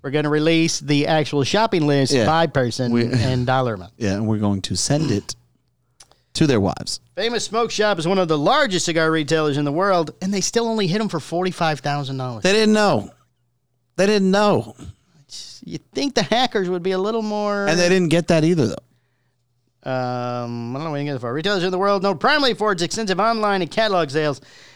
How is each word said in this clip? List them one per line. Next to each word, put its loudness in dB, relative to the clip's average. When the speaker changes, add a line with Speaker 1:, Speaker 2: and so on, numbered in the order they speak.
Speaker 1:
We're -8
gonna 0
release 2
the 0
actual 0
shopping 2
list 2
Speaker 2:
Yeah. 4
Speaker 1:
by 2
person -2
Speaker 2:
We 2
Speaker 1:
and 0
dollar 0
amount. -14
Speaker 2:
Yeah, -2
and -2
we're 0
going 0
to -6
send 0
it -4
to 2
their 4
wives. -4
Speaker 1:
Famous -2
Smoke -2
Shop 0
is -2
one 2
of 2
the 2
largest 2
cigar 2
retailers 0
in 0
the -2
world, 0
and -4
they -2
still -2
only 0
hit 0
'em -2
for -4
forty-five -2
thousand -4
dollars. -8
Speaker 2:
They 4
didn't 4
know. 2
They 4
didn't 4
know. 2
Speaker 1:
You'd -14
think -4
the 4
hackers 0
would -2
be -2
a 0
little -2
more -2
Speaker 2:
And 2
they 4
didn't 4
get 2
that 4
either, 2
though. -16
Speaker 1:
Um, -6
I -8
don't -8
know -6
what -6
you -4
get -4
it -8
for. -6
Retailers -2
in 0
the -2
world 2
known 0
primarily 2
for -2
its -2
extensive -2
online 0
and -4
catalog 0
sales. -2